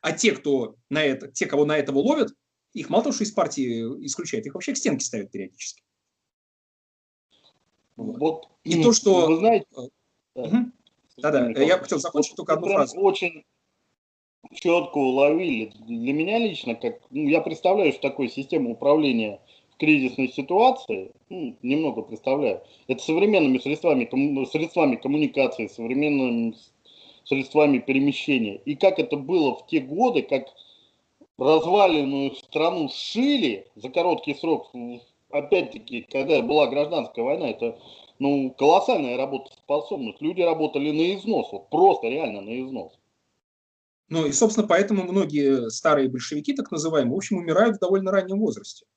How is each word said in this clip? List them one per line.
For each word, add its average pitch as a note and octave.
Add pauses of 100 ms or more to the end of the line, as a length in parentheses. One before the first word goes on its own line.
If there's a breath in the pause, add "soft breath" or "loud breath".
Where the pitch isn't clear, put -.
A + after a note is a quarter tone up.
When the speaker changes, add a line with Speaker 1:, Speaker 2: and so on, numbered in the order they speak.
Speaker 1:
А D#3+
те, G3
кто C3 (140)
на D#3
это, C3+
те, -
кого D3
на D3+
этого C#3
ловят, C4+ (400)
их -
мало A3
того, C#4
что G#3+
из G3
партии C3 (240)
исключают, C#3
их C#3
вообще F#3
к -
стенке -
ставят G2+
периодически. - (2250)
Вот. -
Speaker 2:
Вот, D#3 (160)
Speaker 1:
И D#3+
Speaker 2:
ну, D#3+
Speaker 1:
то, A#3
что F#3
Speaker 2:
вы D#3+
знаете, G#3
Speaker 1:
Э, B2+ (460)
Speaker 2:
да. B2+
Speaker 1:
мгм. A#3+ (440)
Да-да, C#3
Speaker 2:
Сергей B2
Speaker 1:
я A#2+
Speaker 2:
Михайлович, F#3
Speaker 1:
хотел -
закончить C#3
Speaker 2:
вот -
Speaker 1:
только -
Speaker 2:
вы D#3
Speaker 1:
одну F3
Speaker 2:
прям G3
Speaker 1:
фразу. C#3+
Speaker 2:
очень F3+ (1080)
чётко E3+
уловили. C3+ (140)
Для A#2
меня E3+
лично, D#3+
как, - (100)
ну, D3
я D#3
представляю, E3+
что -
такое C3
система C3+
управления A#2+ (320 soft breath)
в -
кризисной C3+
ситуации, D3+ (180)
ну, E3
немного C3
представляю. A#2 (240 soft breath)
Это B2+
современными D#3+
средствами C#3
комму-, C3+
средствами D3+
коммуникации, C3+
современными B2
с-, - (520 soft breath)
средствами C#3
перемещения. C3 (100)
И D3
как F#3+
это D3+
было C#3+
в -
те D#3
годы, D#3
как C3 (920 soft breath)
разваленную D3+
страну D#3+
сшили A3
за A2+
короткий E3
срок. D#3+ (600)
Опять-таки, C#3
когда C3+
была C#3+
гражданская C#3+
война, B2+
это, A2+ (400 loud breath)
ну, C#3
колоссальная D#3
работоспособность. C#3+
Люди F3+
работали D#3
на E3+
износ, F#3+
вот -
просто D#3+
реально B2
на A2+
износ. B2 (1120)
Speaker 1:
Ну D#3+
и, C#3
собственно, A3
поэтому G3
многие D3
старые C#3
большевики, C#3
так -
называемые, D3+
в D#3
общем, F#3+
умирают F3+
в -
довольно F#3+
раннем F#3+
возрасте. - (100)